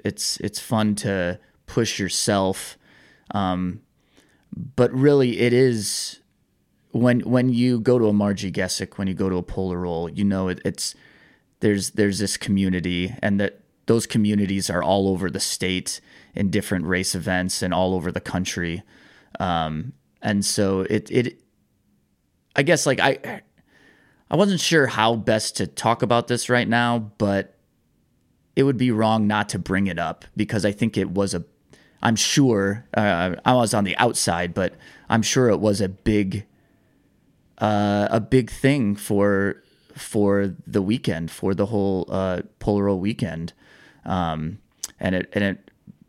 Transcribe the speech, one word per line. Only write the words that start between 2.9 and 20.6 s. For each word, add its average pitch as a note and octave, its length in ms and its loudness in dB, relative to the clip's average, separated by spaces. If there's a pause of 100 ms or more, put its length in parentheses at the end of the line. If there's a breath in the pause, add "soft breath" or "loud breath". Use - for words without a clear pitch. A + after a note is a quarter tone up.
Um, F#2 500 -2 (960 soft breath)
but B2 160 4
really, C3 480 4
it A#2+ 140 4
is A#2+ 680 0 (680)
when, A#2+ 300 4
when B2+ 280 2
you B2 320 2
go B2 180 4
to A2 100 4
a G#2 40 4
Margie G2+ 400 2
Gessick, F#2 460 -4
when G2 100 -2
you F#2 60 -2
go F#2+ 160 -2
to F2+ 60 0
a F2+ 60 -2
Polar F#2 360 -4
Roll, E2+ 320 -4
you G#2 140 -2
know, F#2+ 240 0
it, F2+ 140 -4
it's, - 320 -6 (640 soft breath)
there's, G2+ 320 0
there's G2+ 260 0
this G#2 180 -2
community, F#2 840 0
and G2+ 180 0
that - 220 -4 (240)
those A2+ 200 2
communities G#2 640 0
are E2+ 140 0
all G2 260 2
over F#2 220 -2
the - 100 -6
state - 640 -4 (320 loud breath)
in G2 160 0
different F#2 340 -2
race F2+ 300 -2
events F#2 480 -2
and F2+ 100 -2
all F#2 220 2
over F2 180 -4
the F2+ 80 -6
country. F2+ 640 -4 (580 soft breath)
Um, E2 540 -2 (260)
and G2+ 240 0
so F#2+ 380 0